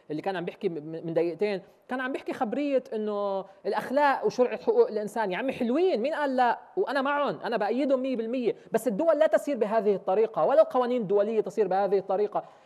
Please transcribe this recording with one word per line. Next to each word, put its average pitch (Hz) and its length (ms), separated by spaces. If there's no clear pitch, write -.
اللي 156 120
كان 190 140
عم 170 80
بيحكي 196 240
م-، 165 40
م-، 160 340
من 165 80
دقيقتين 175 480
كان 254 120
عم 262 120
بيحكي - 200
خبرية 262 520
إنه 202 500
الأخلاق 254 600
وشرعة 220 360
حقوق 226 260
الإنسان. 208 440
يا 180 60
عمي 247 140
حلوين، 262 480
مين 294 140
قال 277 220
لا؟ 247 220
وأنا 285 260
معهم، 277 380
أنا 214 160
بأيدهم 254 460
مية 262 140
بالمية. 226 400
بس 220 160
الدول 294 300
لا 311 80
تسير 294 300
بهذه 214 380
الطريقة، 185 500
ولا 277 180
القوانين 247 400
الدولية 202 380
تسير 190 280
بهذه 190 300
الطريقة. 190 460